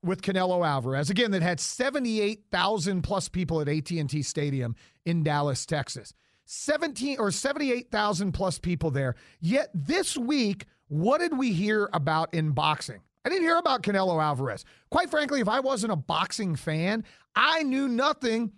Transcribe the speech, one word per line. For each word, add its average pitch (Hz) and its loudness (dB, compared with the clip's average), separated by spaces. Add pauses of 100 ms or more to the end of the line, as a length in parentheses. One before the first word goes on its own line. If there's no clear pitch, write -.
with 185 0
Canelo 185 2
Alvarez, 139 0
again, 208 2
that 185 2
had 175 0
seventy-eight 233 -2
thousand 185 0
plus - -2
people 165 -2
at 143 -2
A 151 0
T 170 -6
and 143 -2
T 147 -2
Stadium 135 -2 (300)
in 170 0
Dallas, 147 0
Texas, 127 -6 (320)
seventeen 285 -2
or 208 2
seventy-eight 269 -2
thousand 202 0
plus 190 -2
people 165 -2
there. 131 -2 (240)
Yet 254 2
this 294 0
week, 233 0 (220)
what 185 2
did 320 0
we 254 0
hear 208 2
about 160 0
in 156 0
boxing? 143 0 (220)
I 254 0
didn't 359 2
hear 330 4
about 285 2
Canelo 190 2
Alvarez. 135 -2 (240)
Quite 339 2
frankly, 285 0
if 202 2
I 233 2
wasn't 240 0
a 170 0
boxing 165 -2
fan, 175 -2 (320)
I 311 4
knew 269 0
nothing 240 0